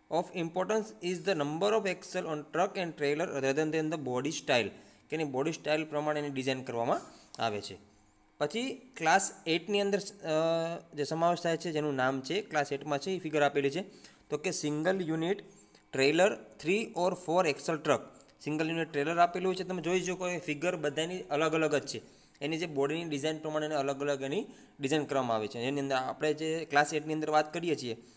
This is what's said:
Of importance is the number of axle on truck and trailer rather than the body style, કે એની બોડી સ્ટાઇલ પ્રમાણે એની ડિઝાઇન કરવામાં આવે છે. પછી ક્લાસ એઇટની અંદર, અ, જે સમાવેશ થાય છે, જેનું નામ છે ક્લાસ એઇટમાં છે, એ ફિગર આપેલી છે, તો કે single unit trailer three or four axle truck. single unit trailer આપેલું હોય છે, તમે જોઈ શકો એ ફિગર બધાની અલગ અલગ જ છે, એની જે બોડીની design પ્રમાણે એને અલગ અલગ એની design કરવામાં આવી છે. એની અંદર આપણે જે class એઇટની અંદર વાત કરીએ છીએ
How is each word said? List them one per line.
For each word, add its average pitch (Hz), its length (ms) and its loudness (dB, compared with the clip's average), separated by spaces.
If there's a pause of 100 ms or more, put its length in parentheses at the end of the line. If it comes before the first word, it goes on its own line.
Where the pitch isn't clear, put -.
(120)
Of 175 300 0
importance 185 420 0 (220)
is 175 220 -2
the 196 60 4
number 160 380 2
of 214 140 2
axle 180 420 -4
on 156 100 -2 (180)
truck 190 200 2
and 170 220 -4
trailer 147 280 0
rather 135 300 0
than 156 340 2
the 160 140 -2
body 127 260 0
style, 123 380 2 (420)
કે 156 60 -2
એની 160 80 -2
બોડી 139 280 0
સ્ટાઇલ 156 320 0
પ્રમાણે 151 360 -2
એની 147 100 -4
ડિઝાઇન 131 320 -2
કરવામાં 123 380 0 (420)
આવે 107 180 0
છે. 95 180 -10 (600)
પછી 233 580 -4
ક્લાસ 170 360 4 (140)
એઇટની 170 340 2
અંદર, 202 180 2
અ, - 340 -6 (640)
જે 147 100 -2
સમાવેશ 170 380 2
થાય 165 140 0
છે, 160 160 -4
જેનું 151 220 0
નામ 131 260 2
છે 156 220 -2
ક્લાસ 147 300 -2
એઇટમાં 143 260 -2
છે, 190 120 -6
એ 185 80 -2
ફિગર 151 240 0
આપેલી 139 280 4
છે, 165 120 -2 (480)
તો 151 60 -2
કે 180 140 -2
single 156 520 0
unit 165 400 -2 (500)
trailer 160 460 6 (240)
three 196 360 0
or 180 120 4
four 175 380 2
axle 151 340 0
truck. 143 180 4 (400)
single 156 300 -2
unit 165 220 -2
trailer 156 260 0
આપેલું 175 280 4
હોય 185 100 0
છે, 185 80 -4
તમે 175 180 -4
જોઈ 180 180 2
શકો 180 280 -4
એ 180 100 -2
ફિગર 156 380 -2
બધાની 160 460 -2
અલગ 151 320 0
અલગ 156 200 2
જ 135 120 0
છે, - 380 -12 (160)
એની 156 180 -2
જે 175 80 -4
બોડીની 151 380 0
design 156 340 -2
પ્રમાણે 156 280 -2
એને 156 80 -2
અલગ 139 260 0
અલગ 143 220 -2
એની 147 240 -2 (340)
design 143 240 2
કરવામાં 127 320 2
આવી 107 120 0
છે. 120 100 -8
એની 135 220 0
અંદર 139 160 0
આપણે 131 360 0
જે 160 320 -2
class 147 300 4
એઇટની 156 200 -2
અંદર 156 160 -2
વાત 151 240 4
કરીએ 170 220 0
છીએ 120 200 -4 (200)